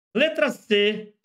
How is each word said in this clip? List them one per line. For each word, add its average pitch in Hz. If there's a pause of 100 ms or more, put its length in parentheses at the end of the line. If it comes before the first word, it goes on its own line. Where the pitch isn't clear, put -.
(160)
Letra 302
C, 208 (120)